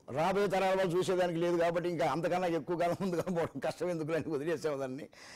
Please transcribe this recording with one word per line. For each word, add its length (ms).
రాబోయే 360
తరాల 300
వాళ్ళు 200
చూసేదానికి 420
లేదు 180
కాబట్టి 320
ఇంకా 160
అంతకన్నా 420
ఎక్కువ 300
కాలం 240
ముందుగా 200
పోవడం 380
కష్టం 300
ఎందుకు 240
అని 160
వదిలేసాం 500
దాన్ని. 300